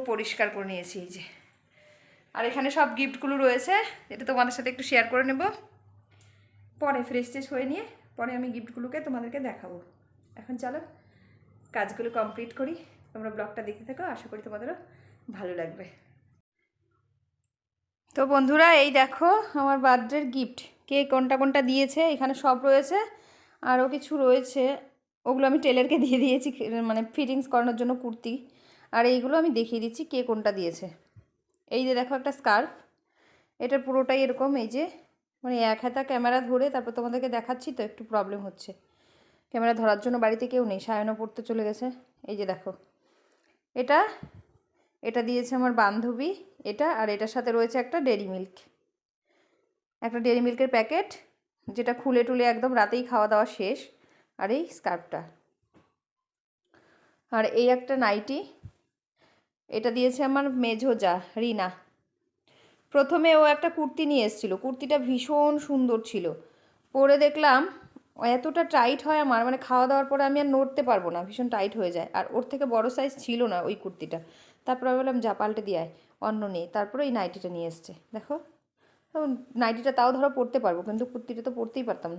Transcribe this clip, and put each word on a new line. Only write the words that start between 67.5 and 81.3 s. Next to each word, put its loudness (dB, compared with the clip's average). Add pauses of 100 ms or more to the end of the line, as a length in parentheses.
এতটা 0 (140)
টাইট 4
হয় 2
আমার, 2
মানে -2
খাওয়া 4
দাওয়ার 2
পরে 2
আমি 0
আর 0
নড়তে 0
পারবো 2
না, -4
ভীষণ -4
টাইট -2
হয়ে -2
যায়। -4 (100)
আর -2 (120)
ওর 0
থেকে -4 (100)
বড় 2 (100)
সাইজ -2 (120)
ছিল -4 (120)
না -2 (100)
ওই -2
কুর্তিটা, -10 (480)
তারপর -2
আমি 2
বললাম -2
যা 0
পাল্টে -2
দিয়ে -2
আয়, -8 (380)
অন্য -4 (120)
নেই। -4 (120)
তারপরে -2
এই -2
নাইটিটা -6
নিয়ে -6
এসছে, -18 (220)
দেখো, -8 (800)
তো -6 (440)
নাইটিটা 0
তাও 6
ধরো 2 (100)
পরতে 0
পারবো, 0
কিন্তু -4
কুর্তিটা -10